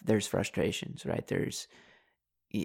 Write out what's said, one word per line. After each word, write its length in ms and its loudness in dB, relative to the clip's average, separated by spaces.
there's 240 4
frustrations, 800 0
right? 220 -2
There's 420 -2